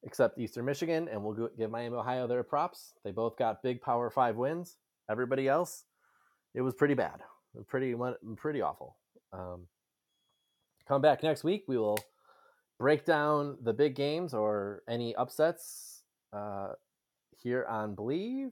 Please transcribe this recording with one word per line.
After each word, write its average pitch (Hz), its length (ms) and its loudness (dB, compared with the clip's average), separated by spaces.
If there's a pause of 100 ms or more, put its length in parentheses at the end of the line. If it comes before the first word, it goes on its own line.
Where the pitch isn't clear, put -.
Except 123 340 2
Eastern 120 280 -6
Michigan, 160 460 -2
and 104 120 -4
we'll 107 100 -4
go, 113 240 -4
give 110 140 0
Miami, 117 240 -6
Ohio 123 320 -2
their 123 160 0
props. - 500 -4 (100)
They 101 80 -6
both 113 260 0
got 110 260 0
big 127 180 -2
Power 120 280 0
Five 120 260 2
wins. 156 420 -4 (320)
Everybody 127 380 0
else, 165 380 2 (680)
it 120 80 -2
was 127 120 0
pretty 143 200 4
bad. 117 280 -2 (460)
Pretty, 131 280 -2
went, 123 220 -2 (180)
pretty 147 260 -4
awful. 69 360 -4 (360)
Um, 90 340 -12 (1200)
come 139 140 2
back 143 220 6
next 160 200 0
week. 196 240 2
We 131 100 0
will 107 220 2 (800)
break 139 260 4
down 147 580 2
the 113 100 2
big 139 220 4
games 147 380 -2
or 104 540 0
any 117 280 -2
upsets, - 880 -2 (300)
uh, 101 400 -6 (680)
here 123 280 0
on 107 260 -2
Believe. 202 560 -4